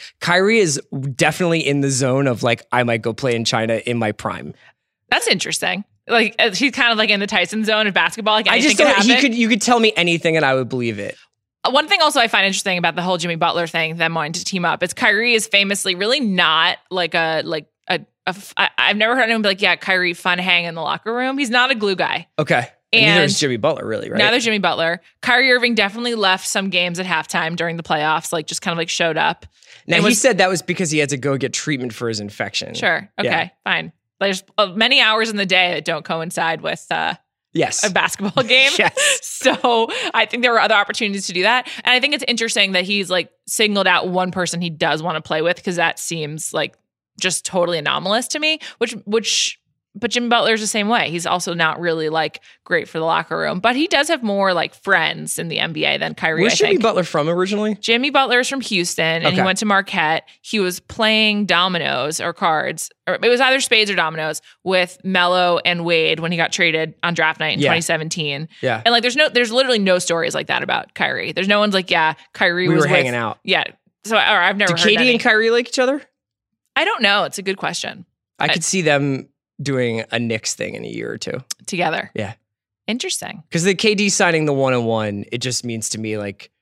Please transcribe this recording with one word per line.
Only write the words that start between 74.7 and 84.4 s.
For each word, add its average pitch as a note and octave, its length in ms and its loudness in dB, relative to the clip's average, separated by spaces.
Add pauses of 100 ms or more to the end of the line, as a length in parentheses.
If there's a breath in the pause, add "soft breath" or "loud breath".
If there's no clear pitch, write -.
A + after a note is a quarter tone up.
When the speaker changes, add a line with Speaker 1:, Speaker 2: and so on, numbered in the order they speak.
Speaker 1:
Do E3 80 -2
Speaker 2:
heard - 40 4
Speaker 1:
K G#3 80 6
D - 60 2
Speaker 2:
any. B3 120 4
Speaker 1:
and A3+ 60 0
Kyrie A3+ 300 2
like A#3+ 180 0
each - 120 -6
other? C4 240 0 (720)
Speaker 2:
I D4+ 100 2
don't G4+ 160 -2
know. G3+ 220 4
It's D3 160 -6
a - 20 -8
good F#3+ 160 -4
question. - 480 -8 (320)
Speaker 1:
I - 80 0
Speaker 2:
I - 40 2
Speaker 1:
could D#3+ 140 0
see F#3+ 180 -2
them C#3+ 460 2 (340)
doing B2 520 -2
a A#2 40 0
Knicks A#2 380 -4
thing - 200 -8
in A1 100 -10
a - 20 -10
year A1 240 -8
or A1 60 -10
two. - 260 -8 (220)
Speaker 2:
Together. E3+ 480 -4
Speaker 1:
Yeah. G#2+ 220 -8 (520)
Speaker 2:
Interesting. A#3+ 640 -8
Speaker 1:
'Cause E3 120 -2
the F#3+ 120 2
K G#3+ 180 2
D G#3 140 0
signing E3+ 380 2